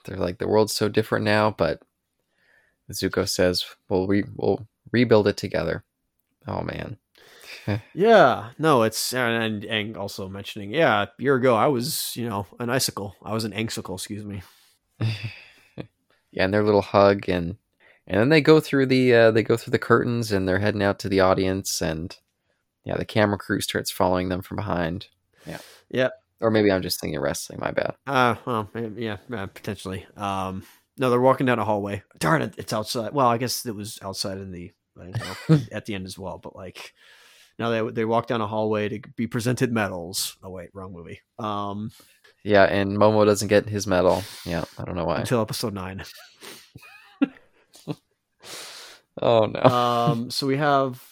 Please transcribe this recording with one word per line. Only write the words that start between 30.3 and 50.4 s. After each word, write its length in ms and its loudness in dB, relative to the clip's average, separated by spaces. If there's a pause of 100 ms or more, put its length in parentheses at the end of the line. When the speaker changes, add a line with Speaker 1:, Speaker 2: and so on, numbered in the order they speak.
Speaker 2:
no, 120 2
they're 120 4
walking 240 4
down 140 2
a 60 -2
hallway. 380 -4 (160)
Darn 220 0
it, 160 -6
it's 160 -10
outside. 400 -6
Well, 140 2
I 100 2
guess 280 -6
it 100 -6
was 260 -12
outside 360 -8
in 140 -14
the, 200 -14 (280)
I 60 -20
don't 140 -8 (300)
know, 160 6
Speaker 1:
<laughs> 60 -16
Speaker 2:
at 140 -8
the 100 -8
end 120 -8
as 120 -14
well, 200 -10
but, 160 -18
like, 380 -18 (680)
now 100 -2
they, 220 -2
they 140 -2
walk 220 0
down 140 -2
a 60 -2
hallway 420 -2
to 100 -8 (160)
be 120 -4
presented 440 -2
medals. 720 -4
Oh, 60 -16
wait, 240 -14
wrong 180 -14
movie. 300 -18 (180)
Um, 520 -8 (520)
Speaker 1:
Yeah, 220 8
and 320 2
Momo 280 6
doesn't 220 4
get 220 4
his 180 -4
medal. 360 4 (220)
Yeah, 200 -4 (120)
I 60 -10
don't 140 -10
know 80 -2
why. 140 -2
Speaker 2:
Until 220 -2
episode 320 -6
nine. 300 -10 (1160)
<laughs> 20 0 (2000)
Speaker 1:
Oh, 240 4
no. 160 -4
Speaker 2:
Um, 720 4
so 160 -4